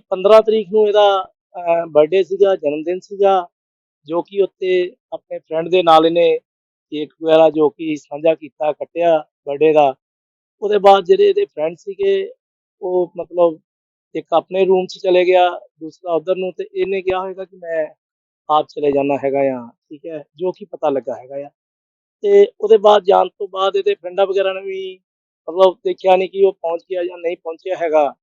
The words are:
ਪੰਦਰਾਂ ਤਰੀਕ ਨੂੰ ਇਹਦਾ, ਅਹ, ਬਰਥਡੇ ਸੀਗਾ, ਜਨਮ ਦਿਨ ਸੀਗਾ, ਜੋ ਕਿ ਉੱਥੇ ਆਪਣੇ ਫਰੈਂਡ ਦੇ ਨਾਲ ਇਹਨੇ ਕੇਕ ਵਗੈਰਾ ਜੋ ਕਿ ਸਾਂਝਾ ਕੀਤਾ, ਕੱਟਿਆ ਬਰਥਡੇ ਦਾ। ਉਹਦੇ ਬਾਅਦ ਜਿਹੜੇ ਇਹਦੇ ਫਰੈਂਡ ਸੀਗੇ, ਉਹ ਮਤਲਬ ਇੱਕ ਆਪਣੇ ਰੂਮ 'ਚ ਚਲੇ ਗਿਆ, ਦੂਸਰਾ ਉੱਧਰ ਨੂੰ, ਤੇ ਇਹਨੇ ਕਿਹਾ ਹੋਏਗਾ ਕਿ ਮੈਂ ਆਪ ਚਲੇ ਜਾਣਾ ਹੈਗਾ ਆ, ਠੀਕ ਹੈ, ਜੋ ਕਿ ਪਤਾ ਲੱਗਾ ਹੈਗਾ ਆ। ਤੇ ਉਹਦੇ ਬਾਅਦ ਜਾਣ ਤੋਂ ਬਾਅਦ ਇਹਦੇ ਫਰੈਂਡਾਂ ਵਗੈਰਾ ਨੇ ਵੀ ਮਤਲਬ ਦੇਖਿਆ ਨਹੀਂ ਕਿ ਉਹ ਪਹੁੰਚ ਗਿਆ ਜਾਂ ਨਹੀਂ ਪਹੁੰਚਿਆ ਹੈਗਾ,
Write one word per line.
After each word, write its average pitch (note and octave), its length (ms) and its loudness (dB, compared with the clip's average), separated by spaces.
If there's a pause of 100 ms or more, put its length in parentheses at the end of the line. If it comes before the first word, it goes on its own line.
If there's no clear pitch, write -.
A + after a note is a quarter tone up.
ਪੰਦਰਾਂ G3+ 320 4
ਤਰੀਕ G#3+ 300 -2
ਨੂੰ G#3+ 160 2
ਇਹਦਾ, G3+ 440 2 (260)
ਅਹ, E3+ 280 -2
ਬਰਥਡੇ D#3+ 380 2
ਸੀਗਾ, F#3+ 320 0
ਜਨਮ D3+ 280 -4
ਦਿਨ F3+ 160 -6
ਸੀਗਾ, F#3+ 480 0 (580)
ਜੋ D#3+ 160 -6
ਕਿ G3 200 -4
ਉੱਥੇ F#3 540 -4 (180)
ਆਪਣੇ F3 260 -14
ਫਰੈਂਡ E3 300 -8
ਦੇ F3+ 140 2
ਨਾਲ D#3+ 220 6
ਇਹਨੇ E3 340 2 (500)
ਕੇਕ D3 240 -10 (100)
ਵਗੈਰਾ D#3+ 260 4
ਜੋ D3+ 200 2
ਕਿ D#3+ 260 -6
ਸਾਂਝਾ D3+ 400 -4
ਕੀਤਾ, D3+ 360 -8
ਕੱਟਿਆ E3 540 -2 (220)
ਬਰਥਡੇ C#3+ 260 2
ਦਾ। C#3+ 220 4 (680)
ਉਹਦੇ G#3 160 -2
ਬਾਅਦ G3 260 6
ਜਿਹੜੇ F#3+ 260 4
ਇਹਦੇ G3 160 0
ਫਰੈਂਡ D#3+ 320 -6
ਸੀਗੇ, G3 540 -4 (500)
ਉਹ F3+ 360 -2
ਮਤਲਬ E3+ 420 -2 (560)
ਇੱਕ D#3+ 180 -10
ਆਪਣੇ F3+ 320 -2
ਰੂਮ F#3 200 0
'ਚ - 180 -14
ਚਲੇ F3+ 220 2
ਗਿਆ, F3+ 240 2 (300)
ਦੂਸਰਾ D#3+ 340 -10
ਉੱਧਰ E3 220 -4
ਨੂੰ, F#3 180 -8
ਤੇ F#3+ 200 -12
ਇਹਨੇ F#3+ 280 -4
ਕਿਹਾ F#3 180 -4
ਹੋਏਗਾ F#3+ 260 -12
ਕਿ F#3+ 120 -20
ਮੈਂ E3 300 -6 (600)
ਆਪ D3+ 200 0
ਚਲੇ D3 220 -4
ਜਾਣਾ C#3 260 -2
ਹੈਗਾ C3+ 220 -4
ਆ, B2+ 300 -4 (200)
ਠੀਕ D3+ 160 -20
ਹੈ, D#3 180 -14 (120)
ਜੋ F3+ 160 -6
ਕਿ G3+ 140 -16
ਪਤਾ D#3 240 -6
ਲੱਗਾ B2+ 260 -6
ਹੈਗਾ B2+ 200 -18
ਆ। C#3+ 140 -12 (720)
ਤੇ G3+ 300 4 (100)
ਉਹਦੇ G#3+ 160 4
ਬਾਅਦ G3+ 260 4
ਜਾਣ F#3 240 2
ਤੋਂ G3 200 -12
ਬਾਅਦ F#3+ 280 -4
ਇਹਦੇ G3+ 200 -2
ਫਰੈਂਡਾਂ F3+ 320 -4
ਵਗੈਰਾ F#3+ 260 -2
ਨੇ F#3+ 80 -12
ਵੀ F#3+ 380 -12 (500)
ਮਤਲਬ F3+ 340 2
ਦੇਖਿਆ F#3 320 0
ਨਹੀਂ F#3 140 -2
ਕਿ G3 160 0
ਉਹ F#3+ 80 2
ਪਹੁੰਚ E3+ 380 -8
ਗਿਆ F3+ 120 -6
ਜਾਂ F3+ 140 -10
ਨਹੀਂ E3+ 200 -6
ਪਹੁੰਚਿਆ E3+ 380 -12
ਹੈਗਾ, D3+ 480 0